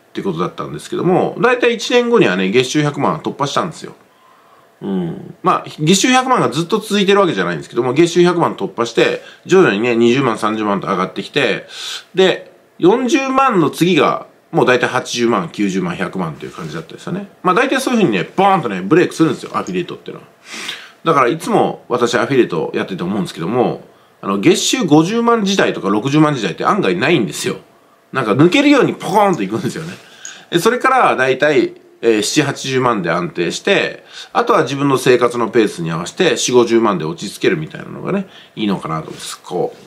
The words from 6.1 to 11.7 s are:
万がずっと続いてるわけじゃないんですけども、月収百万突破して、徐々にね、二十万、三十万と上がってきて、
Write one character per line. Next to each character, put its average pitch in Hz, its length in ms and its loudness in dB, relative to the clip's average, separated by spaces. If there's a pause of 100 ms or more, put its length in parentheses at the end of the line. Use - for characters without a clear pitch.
万 233 100 2
が 127 100 0
ず 151 160 -4
っ - 20 -8
と 220 100 -2
続 208 240 -2
い 185 60 0
て 202 60 4
る 202 60 4
わ 196 60 4
け 151 80 0
じ 95 80 -2
ゃ - 40 -2
な 87 80 -2
い - 20 -6
ん - 20 -6
で 73 60 -10
す - 60 -20
け - 60 -16
ど 120 60 0
も、 127 120 -2
月 165 200 4
収 175 100 4
百 175 160 2
万 120 140 0
突 95 200 -8
破 117 120 -2
し - 80 -8
て、 139 280 2 (260)
徐 180 160 6
々 120 100 4
に 101 60 -2
ね、 117 160 0
二 117 180 6
十 135 80 2
万、 113 160 0
三 107 180 -2
十 110 80 -2
万 101 160 0
と - 80 -8
上 95 100 -2
が 92 80 -2
っ - 80 -8
て 101 100 -8
き - 60 -14
て、 120 360 -2 (480)